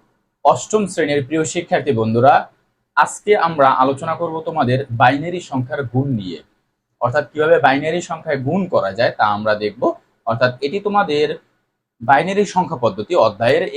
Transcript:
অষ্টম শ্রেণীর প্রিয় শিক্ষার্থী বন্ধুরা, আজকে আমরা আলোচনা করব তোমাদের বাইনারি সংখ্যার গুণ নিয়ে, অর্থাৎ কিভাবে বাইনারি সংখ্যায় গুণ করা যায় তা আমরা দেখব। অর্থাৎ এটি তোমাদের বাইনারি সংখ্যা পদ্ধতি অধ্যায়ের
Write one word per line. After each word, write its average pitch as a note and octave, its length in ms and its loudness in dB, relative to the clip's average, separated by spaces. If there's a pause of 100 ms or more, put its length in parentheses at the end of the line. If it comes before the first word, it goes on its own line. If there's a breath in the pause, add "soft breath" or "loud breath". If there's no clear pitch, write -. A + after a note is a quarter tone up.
(440)
অষ্টম F3+ 420 2
শ্রেণীর D3 380 -2
প্রিয় D#3 200 -2
শিক্ষার্থী D#3 480 -2
বন্ধুরা, A#2 420 4 (640)
আজকে D#3 420 0
আমরা E3 300 2 (100)
আলোচনা C#3 380 0
করব E3 180 -6 (100)
তোমাদের C#3 340 0 (200)
বাইনারি D3 420 2
সংখ্যার C#3+ 440 -6
গুণ C3 300 -2
নিয়ে, F2+ 240 -6 (640)
অর্থাৎ C3 280 0
কিভাবে D#3 360 4
বাইনারি D3+ 380 2
সংখ্যায় D#3+ 420 -6
গুণ E3+ 220 0
করা G2 260 0
যায় A2+ 240 0
তা A#2 80 2 (120)
আমরা G#2+ 180 0
দেখব। G#2 280 -4 (440)
অর্থাৎ B2 240 0 (120)
এটি C#3+ 180 -4
তোমাদের F3 460 0 (760)
বাইনারি D#3 460 2
সংখ্যা D#3 340 -2
পদ্ধতি A2 360 -2
অধ্যায়ের A#2 480 2 (120)